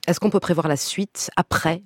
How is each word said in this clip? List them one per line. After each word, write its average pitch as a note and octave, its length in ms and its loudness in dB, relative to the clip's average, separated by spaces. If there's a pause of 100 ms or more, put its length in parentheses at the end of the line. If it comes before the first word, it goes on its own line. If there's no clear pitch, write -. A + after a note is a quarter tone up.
Est-ce E3+ 100 2
qu'on G#3 100 2
peut G3+ 120 2
prévoir E3 260 2
la D3 100 2
suite - 600 -6
après E3+ 500 0